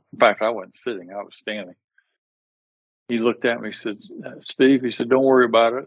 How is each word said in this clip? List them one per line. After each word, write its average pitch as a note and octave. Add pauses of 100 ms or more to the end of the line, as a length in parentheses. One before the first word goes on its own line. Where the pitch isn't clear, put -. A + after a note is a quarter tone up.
(120)
in A#2
fact, A2
I A2
wasn't G2+
sitting, F#2
I G2+
was G2+
standing. G2+ (1300)
He A#2+
looked A2+
at A#2+
me, G#2+
he G2+
said, G#2 (420)
"Steve," C3
he B2
said, A#2
"don't C3
worry C3
about A2+
it. C3+